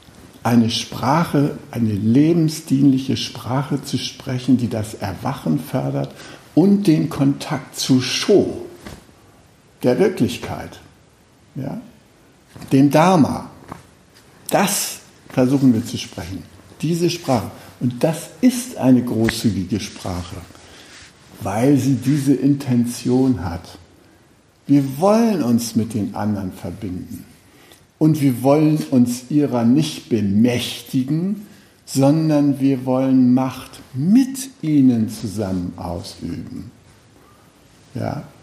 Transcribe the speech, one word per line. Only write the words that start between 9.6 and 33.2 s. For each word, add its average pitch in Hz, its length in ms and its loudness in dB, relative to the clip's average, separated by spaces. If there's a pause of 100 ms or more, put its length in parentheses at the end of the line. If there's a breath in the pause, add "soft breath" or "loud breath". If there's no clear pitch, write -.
der 123 160 2
Wirklichkeit, - 800 -2 (760)
ja, 143 240 -8 (920)
dem 135 180 6
Dharma. 151 600 4 (1000)
Das - 500 -2 (300)
versuchen 131 440 4
wir 107 120 -2
zu 110 120 -10
sprechen, 90 460 -12 (380)
diese 170 280 0
Sprache. 117 420 -2 (280 loud breath)
Und 123 240 -4
das - 260 -2 (120)
ist 247 360 0
eine 127 260 4
großzügige 110 760 -2
Sprache, 87 580 -10 (1040 loud breath)
weil 120 360 2
sie 127 180 2
diese 135 380 0
Intention 123 1120 0
hat. 87 340 -10 (880 soft breath)
Wir 139 320 2
wollen 208 420 2
uns 120 340 0
mit 107 180 -2
den 101 200 -4
anderen 104 400 -4
verbinden. 90 720 -10 (720 soft breath)
Und 156 220 4
wir 131 220 2
wollen 151 360 4 (120)
uns 123 400 2
ihrer 127 340 0
nicht 139 460 2
bemächtigen, 123 1400 -2 (380 loud breath)
sondern 143 720 2
wir 135 260 0
wollen 131 480 2